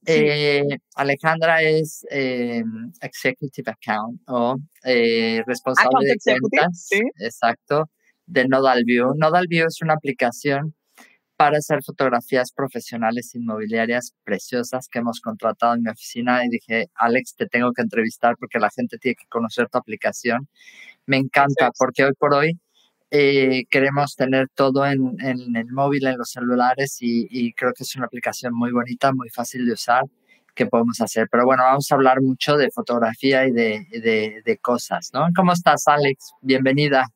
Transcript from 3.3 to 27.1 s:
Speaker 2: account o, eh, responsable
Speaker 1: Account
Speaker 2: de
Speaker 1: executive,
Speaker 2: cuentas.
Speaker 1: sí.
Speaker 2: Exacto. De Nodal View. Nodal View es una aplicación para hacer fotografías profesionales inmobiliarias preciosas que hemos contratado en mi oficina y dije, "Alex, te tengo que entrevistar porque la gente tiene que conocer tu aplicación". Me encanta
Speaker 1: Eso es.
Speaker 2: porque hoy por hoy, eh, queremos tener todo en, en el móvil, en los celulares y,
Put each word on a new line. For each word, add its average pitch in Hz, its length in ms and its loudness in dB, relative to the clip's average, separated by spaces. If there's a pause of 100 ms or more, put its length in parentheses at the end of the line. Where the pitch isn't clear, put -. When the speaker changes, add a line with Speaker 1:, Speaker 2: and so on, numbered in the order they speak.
Speaker 2:
account 110 540 -6
o, 123 300 0 (280)
eh, 113 640 2
responsable 127 420 2
Speaker 1:
Account 135 180 4
Speaker 2:
de 139 60 4
Speaker 1:
executive, 233 500 0
Speaker 2:
cuentas. 175 240 -2
Speaker 1:
sí. 202 140 0 (240)
Speaker 2:
Exacto. 120 680 -2 (360)
De 127 200 0
Nodal 131 380 4
View. 120 320 2
Nodal 160 320 2
View 165 180 2
es 165 140 -6
una 160 140 0
aplicación 139 800 -2 (600)
para 151 220 4
hacer 147 260 -2
fotografías 127 680 0
profesionales 117 840 -4
inmobiliarias 113 800 -4 (100)
preciosas 120 640 -4
que 123 120 -6
hemos 117 200 -4
contratado 117 540 -2
en 117 80 -2
mi 113 80 -2
oficina 123 540 -4
y 120 40 -2
dije, 113 460 -4
"Alex, 120 420 0
te 117 100 -4
tengo 123 280 0
que 123 80 -4
entrevistar 117 560 0
porque 123 200 -6
la 107 120 2
gente 120 280 -6
tiene 120 180 -4
que - 120 -20
conocer 117 400 -4
tu - 80 -4
aplicación". 117 720 -4 (560)
Me 135 140 0
encanta 139 480 2
Speaker 1:
Eso 120 60 0
es. - 60 -20
Speaker 2:
porque 127 260 2
hoy 139 140 2
por 147 140 2
hoy, 160 260 2 (520)
eh, 139 600 2
queremos 139 460 0
tener 131 380 0
todo 135 320 2
en, 131 340 0
en 123 360 -4
el 117 140 -4
móvil, 139 360 0
en 131 120 0
los 120 120 -8
celulares 123 720 0
y, 117 280 0